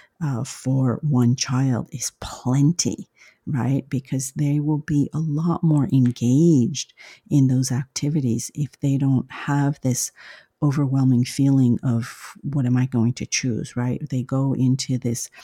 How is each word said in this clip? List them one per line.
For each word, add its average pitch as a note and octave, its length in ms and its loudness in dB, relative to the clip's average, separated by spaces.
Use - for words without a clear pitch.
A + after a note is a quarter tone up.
uh, C3 200 -4
for C3 580 -2
one B2 340 2
child C3 540 -2
is - 300 -10
plenty, - 880 0
right? C3+ 420 -2
Because C3 440 -6
they D3 280 0
will D3 180 -2
be C#3+ 360 0
a D3 40 -4
lot D#3+ 460 -2
more D3+ 260 2
engaged C3 1000 2
in C#3 180 4
those B2+ 240 0
activities C#3 800 -2
if - 260 -6
they C#3 180 0
don't C3+ 340 2
have C#3+ 480 -2
this - 320 -4
overwhelming C3+ 640 2
feeling C3+ 580 2
of, A#2 600 -4
"What C#3+ 240 -2
am B2 100 2
I B2+ 80 2
going A#2+ 300 0
to - 100 -8
choose?" - 500 -6
right? B2+ 360 -4
They B2+ 120 -4
go C3+ 300 -2
into B2+ 460 0
this - 320 -6